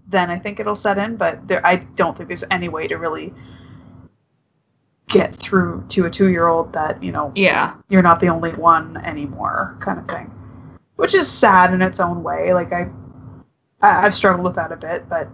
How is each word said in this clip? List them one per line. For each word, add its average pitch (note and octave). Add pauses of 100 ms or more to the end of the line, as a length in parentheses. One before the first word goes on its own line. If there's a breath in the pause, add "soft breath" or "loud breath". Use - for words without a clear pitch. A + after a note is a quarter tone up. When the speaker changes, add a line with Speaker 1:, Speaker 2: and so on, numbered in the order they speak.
Speaker 1:
then F3+
I F3
think G3+
it'll G#3
set G3+
in. A3
But E3+
there, F#3
I F3+ (180)
don't E3+
think F3
there's F3
any F3
way D#3+
to E3
really D#3+ (1700 loud breath)
get -
through F3
to F3+
a E3+
two-year-old E3+
that, D#3
you F3+
know, D3+
Speaker 2:
Yeah. - (160)
Speaker 1:
you're F#3+
not E3+
the F#3
only E3
one D#3+
anymore D3
kind F#3+
of -
thing. A#2 (680)
Which -
is F4
sad F#3
in F#3
its F#3
own F3
way. D#3+
Like, F3
I, F3 (960)
I, G3
I've G3
struggled F3+
with F3+
that E3
a D#3+
bit, E3
but D#3+